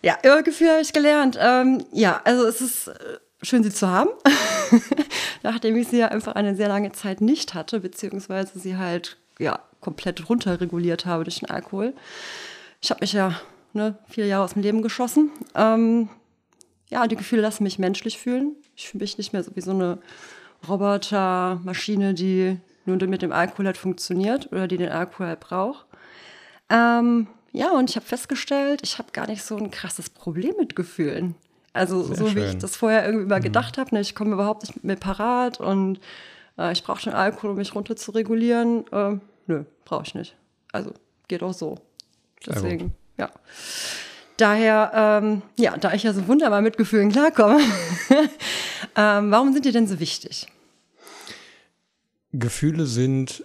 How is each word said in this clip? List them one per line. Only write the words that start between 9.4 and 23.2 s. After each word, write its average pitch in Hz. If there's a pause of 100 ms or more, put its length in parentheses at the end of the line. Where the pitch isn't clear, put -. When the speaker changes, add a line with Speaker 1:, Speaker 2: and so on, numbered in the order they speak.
Speaker 1:
komplett 170
runterreguliert 175
habe 165
durch -
den -
Alkohol. 220 (840)
Ich -
habe -
mich 190
ja, 190 (400)
ne, 214 (100)
viele 214
Jahre 196
aus 180
dem 208
Leben 214
geschossen. 247 (240)
Ähm, 226 (800)
ja, 240
die 220
Gefühle 220
lassen 214
mich 196
menschlich 190
fühlen. 269 (200)
Ich -
fühle 202
mich 202
nicht 208
mehr 185
so -
wie 180
so 180
eine 180 (720)
Robotermaschine, 190
die 185 (260)
nur 185 (100)
mit 185